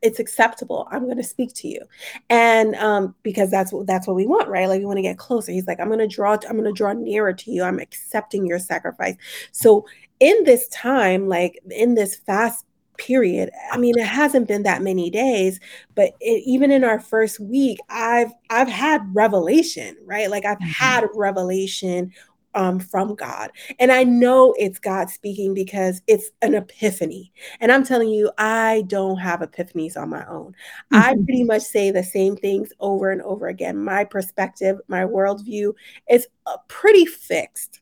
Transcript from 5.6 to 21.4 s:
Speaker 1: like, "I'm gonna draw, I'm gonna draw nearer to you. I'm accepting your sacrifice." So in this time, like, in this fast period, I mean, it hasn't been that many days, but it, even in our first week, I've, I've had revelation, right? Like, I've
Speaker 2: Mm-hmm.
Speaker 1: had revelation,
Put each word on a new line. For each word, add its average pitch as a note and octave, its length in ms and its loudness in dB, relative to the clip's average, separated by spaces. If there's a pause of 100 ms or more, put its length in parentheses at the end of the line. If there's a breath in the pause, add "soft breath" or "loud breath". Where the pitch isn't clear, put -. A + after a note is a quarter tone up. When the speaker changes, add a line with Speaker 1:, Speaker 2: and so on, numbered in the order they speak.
Speaker 1:
like, F#3+ 120 -6
"I'm F3+ 100 -4
gonna A3 180 0
draw, G#3 300 0 (120)
I'm A3+ 80 -4
gonna G#3+ 160 -2
draw G3 180 -2
nearer G#3+ 400 -2
to F#3 200 -10
you. F3+ 120 -4
I'm F#3 160 -4
accepting - 640 -8
your F3 140 -4
sacrifice." F3 560 -8 (380 loud breath)
So G#3+ 320 4 (340 loud breath)
in F#4 240 6
this B3 240 4
time, G3 600 0
like, F3 300 -2 (100)
in A#3+ 260 2
this G3+ 220 0
fast A3 480 -2 (320)
period, F#3+ 520 0 (220)
I A#3 60 -6
mean, A#3+ 200 2
it A3+ 80 0
hasn't B3+ 420 2
been G#3 140 -2
that F#3+ 220 0
many F#3 260 -2
days, G3 500 0 (360 loud breath)
but G3+ 260 2
it, A3+ 240 0
even C4 240 4
in C4+ 140 6
our A3 160 2
first A3 400 -2
week, A3+ 400 0 (100)
I've, A#3 420 0 (200)
I've B3 160 2
had B3+ 340 0 (140)
revelation, G3 920 2
right? G3+ 240 -4
Like, G3+ 160 -6
I've G3+ 140 -4
Speaker 2:
Mm-hmm. F3+ 80 -8
Speaker 1:
had A#3+ 480 0
revelation, F#3 1000 -4 (400 soft breath)